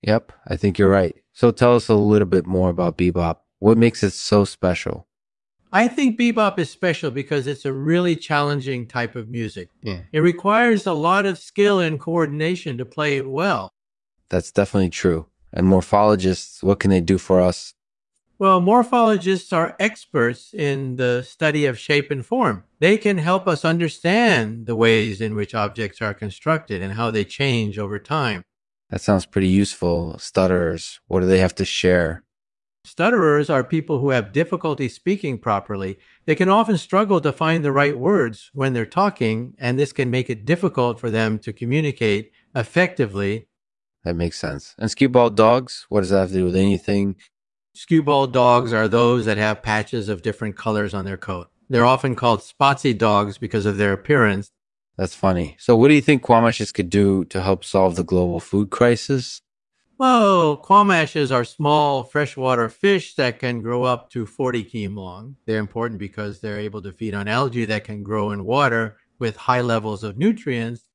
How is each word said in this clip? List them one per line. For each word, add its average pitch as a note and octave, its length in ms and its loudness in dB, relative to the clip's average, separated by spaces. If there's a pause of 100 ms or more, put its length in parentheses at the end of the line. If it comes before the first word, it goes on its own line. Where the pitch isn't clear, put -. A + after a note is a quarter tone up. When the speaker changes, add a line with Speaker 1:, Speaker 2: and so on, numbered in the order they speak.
Speaker 1:
Yep, G#2+ 280 0 (160)
I - 80 -4
think G2 220 0
you're G2 100 4
right. F#2+ 280 2 (180)
So A#2+ 160 4
tell B2 260 4
us A2+ 140 0
a A2 60 6
little G#2 320 4
bit F2 180 2
more F#2 240 0
about E2+ 300 -2
bebop. F2 380 0 (200)
What A2 220 4
makes A#2 240 2
it G2 100 0
so G2+ 320 2
special? - 640 -4 (680)
Speaker 2:
I A3 140 4
think B3 320 0
bebop A3 400 0
is D#3+ 100 -4
special E3 400 -4
because C3+ 380 -4
it's C#3 180 -8
a C3+ 80 -4
really E3 420 0
challenging C#3 720 -4
type A#2 280 -6
of A2+ 120 -10
music. A2+ 420 -10 (120)
Speaker 1:
Yeah. F#2 200 -8 (120)
Speaker 2:
It D3+ 60 0
requires G3 680 2
a F#3 80 -2
lot F3 320 0
of F#3+ 140 -4
skill G3+ 400 0
and D#3 200 -2
coordination D#3+ 760 -4
to B2+ 80 -6
play D3 320 -4
it C3+ 100 -6
well. C3+ 460 -4 (560)
Speaker 1:
That's F2+ 220 -2
definitely G2 400 0
true. E2 340 0 (260)
And F2+ 140 0
morphologists, F#2+ 1000 2
what F#2+ 160 2
can G2 120 2
they F#2 100 4
do F#2 160 0
for F2+ 240 2
us? - 320 -2 (640)
Speaker 2:
Well, F#3+ 240 4
morphologists G#3+ 880 2
are E3 280 -2
experts D3 720 -2
in C#3 440 -4
the B2 260 -2
study D3+ 420 -2
of B2 140 -2
shape D3 320 -2
and C3+ 120 -6
form. F#3 420 -2 (140)
They F#3+ 180 4
can G#3 200 0
help F3+ 300 -2
us E3 180 -2
understand E3 1000 0
the A#2 80 -2
ways A2 460 2
in G#2+ 140 -4
which G#2 200 -6
objects G#2 480 -6
are G#2+ 100 -4
constructed G#2+ 680 -6
and G2 100 -6
how A2+ 160 -2
they G#2+ 160 -2
change A2+ 540 -2
over G2+ 180 -8
time. C3+ 460 -4 (460)
Speaker 1:
That F#2 120 -6
sounds F#2+ 240 0
pretty F#2+ 240 0
useful. E2+ 680 0
Stutterers, F2+ 920 -2
what F#2 120 0
do F#2 60 0
they F#2 140 4
have F#2 160 2
to G2 100 -2
share? F2 580 0 (600)
Speaker 2:
Stutterers D#3+ 640 2
are C#3 120 2
people D3+ 380 -2
who C#3 120 0
have G#2+ 200 -2
difficulty D3+ 560 -2
speaking E3+ 520 -4
properly. G2 600 -4 (260)
They D#3 100 0
can F#3 120 0
often G#3 300 2
struggle G3 420 0
to D3 140 -2
find D#3+ 320 -2
the C#3 80 0
right C#3+ 260 0
words C3+ 540 0
when C3+ 180 -2
they're A#2 140 -2
talking, B2 760 -2
and B2+ 180 -2
this C#3 140 0
can C3 180 -2
make B2+ 200 -2
it G#2+ 160 -8
difficult C3+ 560 -2
for A#2+ 80 -4
them A2 300 -2
to A2 120 -12
communicate A#2+ 800 -2 (240)
effectively. A2+ 920 -2 (560)
Speaker 1:
That E2+ 100 -4
makes E2+ 240 -4
sense. - 400 -10
And A2 100 -4
skewbald B2 460 2
dogs, A#2 540 2
what G#2 100 0
does F#2 120 -2
that G2 80 4
have F#2 100 0
to F#2+ 60 -6
do F#2 100 0
with F2+ 100 -2
anything? G2 600 0 (580)
Speaker 2:
Skewbald C#3+ 560 0
dogs B2 400 4
are A2 160 2
those A#2+ 380 2
that G#2+ 120 0
have G#2+ 240 -2
patches G#2+ 460 -4
of G2 140 -6
different G#2+ 340 -6
colors G2+ 380 -4
on G2 100 -6
their F#2+ 140 -8
coat. F2+ 320 -12 (180)
They're A#2 160 2
often B2+ 320 2
called A2+ 240 2
spotsy C#3 580 0
dogs G#2 400 2
because G#2 280 -4
of G2+ 100 0
their G2+ 160 0
appearance. G#2 600 0 (440)
Speaker 1:
That's F#2+ 160 -4
funny. F2+ 460 -2
So - 160 4
what B2 140 6
do D3+ 40 6
you D3 80 4
think C#3 220 2
Quamashes A2+ 500 2
could F2+ 160 -4
do G2 360 2
to F#2 180 -6
help F#2+ 200 0
solve F#2 320 2
the F2+ 80 -2
global F2+ 360 -2
food G2+ 320 -4
crisis? B2 720 0 (560)
Speaker 2:
Well, G3 580 2
Quamashes E3 760 2
are B2 120 2
small C#3+ 600 0
freshwater C3 640 -2
fish F#3+ 460 -2
that B2 240 -2
can A#2+ 240 -6
grow A#2+ 220 -4
up B2 280 -2
to A#2 140 -8
forty B2 380 -4
kim G#2 320 -8
long. G2+ 400 -16 (100)
They're A2 140 -2
important A2+ 400 -6
because G2+ 400 -10
they're G#2+ 180 -10
able G#2 240 -10
to F#2+ 100 -14
feed G#2+ 220 -10
on G2+ 140 -6
algae A#2+ 380 -2
that G#2+ 180 -4
can G#2 180 -12
grow G#2 300 -4
in G2+ 120 -8
water A#2 540 0 (220)
with A2+ 160 -4
high B2 260 0
levels A2 420 -4
of G#2 140 -10
nutrients. B2 760 -4